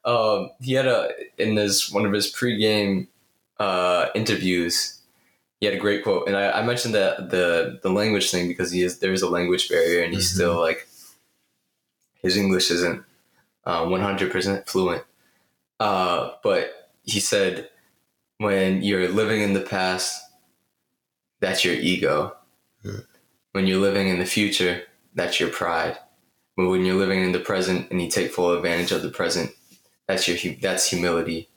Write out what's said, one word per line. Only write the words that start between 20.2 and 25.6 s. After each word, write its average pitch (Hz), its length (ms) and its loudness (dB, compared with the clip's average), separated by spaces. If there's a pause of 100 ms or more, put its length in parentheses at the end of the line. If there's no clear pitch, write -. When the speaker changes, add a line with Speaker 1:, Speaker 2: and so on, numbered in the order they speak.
Speaker 1:
that's 92 240 0
your 87 100 2
ego. 85 580 0 (480)
Speaker 2:
Hmm. 101 180 -12 (520)
Speaker 1:
When 95 160 0
you're 95 140 2
living 98 260 2
in 92 120 2
the 92 60 0
future, 92 580 0 (320)
that's 87 220 -2
your 85 120 0
pride. 82 480 -2 (580)